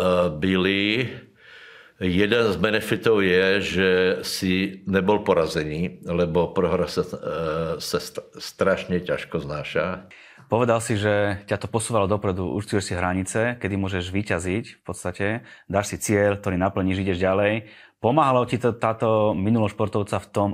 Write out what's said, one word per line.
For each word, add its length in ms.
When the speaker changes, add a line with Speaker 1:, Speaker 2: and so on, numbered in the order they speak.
Speaker 1:
byly. 800
Jeden 520
z 40
benefitů 640
je, 400
že 300
si 640
nebol 320
porazený, 880
lebo 400
prohra 400
se, 140
eh, 800
se 180
st-, 240
strašně 600
ťažko 400
znáša. 640
Speaker 2:
Povedal 320
si, 160
že 480
ťa 160
to 80
posúvalo 400
dopredu, 400
určuješ 360
si 120
hranice, 640
kedy 160
môžeš 380
vyťaziť 500
v 60
podstate, 420
dáš 240
si 60
cieľ, 420
ktorý 160
naplníš, 480
ideš 160
ďalej. 420
Pomáhalo 480
ti 80
to, 160
táto 640
minulosť 380
športovca 420
v 160
tom, 220